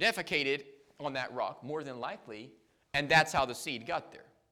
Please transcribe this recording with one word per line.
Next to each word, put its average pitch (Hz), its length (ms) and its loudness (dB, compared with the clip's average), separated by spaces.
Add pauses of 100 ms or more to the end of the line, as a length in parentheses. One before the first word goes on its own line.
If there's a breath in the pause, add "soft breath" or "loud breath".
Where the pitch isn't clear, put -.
defecated 151 640 0 (340)
on 147 140 -6
that 131 220 -4
rock, 123 280 -4
more 151 220 -6
than 127 160 -8
likely, 131 500 -10 (440)
and 143 160 0
that's 156 200 8
how 143 140 4
the 123 100 -4
seed 120 300 -8
got 165 260 -4
there. - 140 -20 (280)